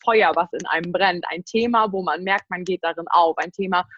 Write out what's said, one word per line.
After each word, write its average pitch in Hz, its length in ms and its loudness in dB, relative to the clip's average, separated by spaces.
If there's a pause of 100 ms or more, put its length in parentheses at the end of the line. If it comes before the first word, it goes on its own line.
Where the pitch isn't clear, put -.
Feuer, 214 340 4
was 170 180 0
in 165 120 -8
einem 170 240 -2
brennt. 180 380 0
Ein 175 160 -8
Thema, 226 480 0
wo 190 100 -4
man 170 220 -4
merkt, 190 240 -2
man 196 160 -8
geht 180 180 -4
darin 165 280 -4
auf. 165 260 4
Ein 165 160 -6
Thema, 185 340 -2 (120)